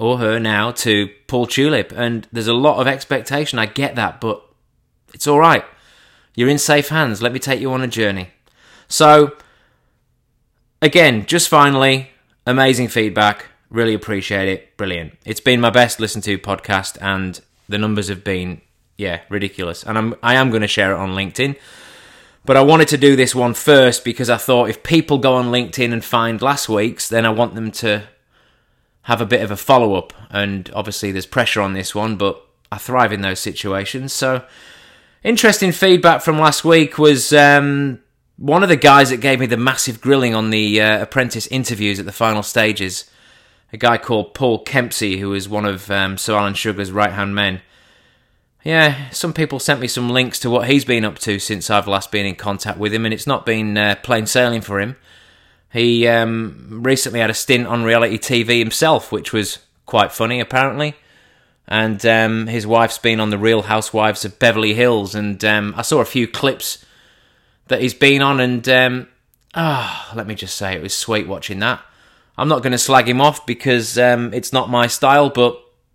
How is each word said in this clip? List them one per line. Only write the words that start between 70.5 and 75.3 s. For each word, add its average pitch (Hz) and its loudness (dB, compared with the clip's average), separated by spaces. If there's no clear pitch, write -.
say, 98 -6
it 85 -8
was 92 -10
sweet 107 -4
watching 95 -10
that. 117 -2
I'm 143 -2
not 143 0
gonna 127 0
slag 127 2
him 123 0
off 147 2
because, 123 -2
um, 120 2
it's 123 -6
not 123 -2
my 120 2
style, 139 2
but 123 0